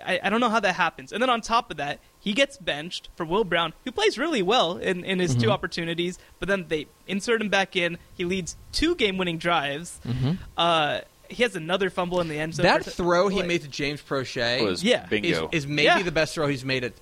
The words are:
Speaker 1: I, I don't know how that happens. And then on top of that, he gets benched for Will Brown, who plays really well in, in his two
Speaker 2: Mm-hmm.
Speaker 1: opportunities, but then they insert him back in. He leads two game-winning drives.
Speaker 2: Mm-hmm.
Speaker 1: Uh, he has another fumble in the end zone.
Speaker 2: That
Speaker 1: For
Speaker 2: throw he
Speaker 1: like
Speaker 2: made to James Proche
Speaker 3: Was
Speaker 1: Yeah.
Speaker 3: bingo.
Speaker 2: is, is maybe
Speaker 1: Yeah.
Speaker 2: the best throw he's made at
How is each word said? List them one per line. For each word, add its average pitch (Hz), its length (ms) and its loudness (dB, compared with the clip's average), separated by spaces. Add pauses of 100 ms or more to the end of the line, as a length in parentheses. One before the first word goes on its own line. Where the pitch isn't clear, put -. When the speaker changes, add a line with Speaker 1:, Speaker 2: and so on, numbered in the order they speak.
Speaker 1:
I, 180 180 0
I 190 60 2
don't 220 100 2
know 247 100 2
how 220 120 2
that 185 140 2
happens. 165 360 0
And 208 100 -2
then 262 80 2
on 233 120 2
top 233 280 0
of 165 80 -10
that, 143 220 -6 (220)
he 202 100 -2
gets 277 260 2
benched 160 600 -6
for 170 80 -4
Will 190 180 0
Brown, 170 300 0 (100)
who 254 80 -8
plays 403 260 2
really 285 240 0
well 196 360 2
in, 180 260 -2
in 185 160 -2
his 165 160 2
two 120 60 2
Speaker 2:
Mm-hmm. 220 100 4
Speaker 1:
opportunities, 175 680 -4 (220)
but 175 80 -6
then 190 220 -2
they 156 180 -4 (200)
insert 220 340 -2
him 208 80 -4
back 196 260 0
in. 175 220 0 (180)
He 185 80 -6
leads 180 320 -4 (160)
two 339 240 2
game-winning 190 420 0
drives. 165 680 -2
Speaker 2:
Mm-hmm. 127 240 0 (260)
Speaker 1:
Uh, 160 440 2 (280)
he 202 140 0
has 190 140 0
another 180 320 0
fumble 180 320 0
in 165 80 -2
the 151 100 -4
end 160 160 -4
zone. 165 80 0
Speaker 2:
That 254 220 4
Speaker 1:
For - 60 -10
Speaker 2:
throw 175 360 4
he 190 120 0
Speaker 1:
like 175 80 -2
Speaker 2:
made 170 160 0
to 151 40 -14
James 143 340 -4
Proche 127 640 -2
Speaker 3:
Was 92 180 0
Speaker 1:
Yeah. 214 260 2
Speaker 3:
bingo. 156 440 0
Speaker 2:
is, 156 120 -2
is 139 40 -8
maybe 147 200 0
Speaker 1:
Yeah. 330 160 6
Speaker 2:
the 175 100 -2
best 156 220 0
throw 151 120 0
he's 135 160 -2
made 131 220 -2
at 107 160 -6